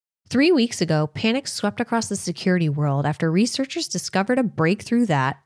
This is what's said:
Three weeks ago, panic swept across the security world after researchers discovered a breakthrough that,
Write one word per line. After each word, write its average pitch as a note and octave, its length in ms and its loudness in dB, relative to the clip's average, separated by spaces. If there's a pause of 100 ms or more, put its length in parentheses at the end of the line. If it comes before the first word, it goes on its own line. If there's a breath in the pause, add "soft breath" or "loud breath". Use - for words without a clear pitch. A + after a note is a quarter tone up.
(280)
Three C#4 220 4
weeks A#3+ 300 2
ago, D#3 260 0
panic A3+ 400 -2
swept - 340 -4
across A#3 280 -2
the G3+ 80 -4
security F3+ 520 0
world D3 380 0
after D#3 240 0
researchers B3 560 0
discovered G3+ 540 -2
a - 20 2
breakthrough G#3 640 0
that, C#3 400 0